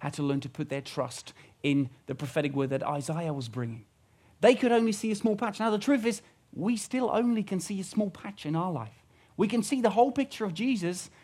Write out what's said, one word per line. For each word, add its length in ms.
had 120
to 100
learn 180
to 100
put 180
their 140
trust 500
in 260
the 100
prophetic 400
word 140
that 140
Isaiah 500
was 160
bringing. 380
They 140
could 160
only 220
see 180
a 60
small 180
patch. 240
Now, 120
the 80
truth 280
is, 160
we 240
still 360
only 300
can 160
see 220
a 40
small 260
patch 360
in 80
our 160
life. 340
We 120
can 160
see 160
the 100
whole 220
picture 320
of 100
Jesus 560